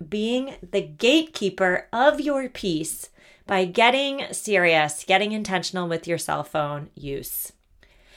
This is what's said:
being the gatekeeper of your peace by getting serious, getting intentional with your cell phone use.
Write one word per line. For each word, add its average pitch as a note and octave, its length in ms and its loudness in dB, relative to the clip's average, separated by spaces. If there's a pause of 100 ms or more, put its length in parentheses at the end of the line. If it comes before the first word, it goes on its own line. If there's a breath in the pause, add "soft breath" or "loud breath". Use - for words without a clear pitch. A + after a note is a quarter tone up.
being B3 480 -2 (120)
the G3 120 0
gatekeeper F#3+ 1120 2
of C#4+ 280 4
your C4+ 280 -2
peace E3 600 -6 (380 soft breath)
by F#3+ 200 2
getting B3+ 680 2
serious, E3 760 2
getting F#3+ 240 4
intentional F#3 560 -2
with E3 220 -4
your E3+ 100 0
cell D3 240 -4
phone D3 540 -4
use. - 560 -8 (640 soft breath)